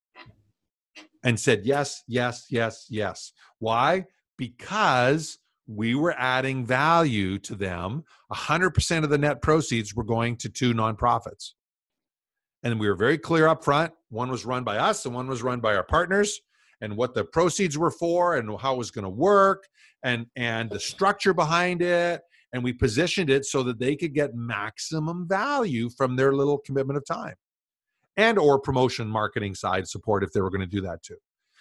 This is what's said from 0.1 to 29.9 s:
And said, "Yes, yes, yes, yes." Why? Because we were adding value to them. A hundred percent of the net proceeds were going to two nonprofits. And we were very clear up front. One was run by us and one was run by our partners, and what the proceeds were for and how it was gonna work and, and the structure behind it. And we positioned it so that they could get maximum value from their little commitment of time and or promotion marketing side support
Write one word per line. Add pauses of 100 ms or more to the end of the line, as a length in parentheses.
And
said,
"Yes,
yes,
yes,
yes." (260)
Why? (320)
Because (280)
we
were
adding
value
to
them. (260)
A
hundred
percent
of
the
net
proceeds
were
going
to
two
nonprofits. (1120)
And
we
were
very
clear
up
front. (180)
One
was
run
by
us
and
one
was
run
by
our
partners, (420)
and
what
the
proceeds
were
for
and
how
it
was
gonna
work (360)
and, (100)
and
the
structure
behind
it. (320)
And
we
positioned
it
so
that
they
could
get
maximum
value
from
their
little
commitment
of
time (800)
and
or
promotion
marketing
side
support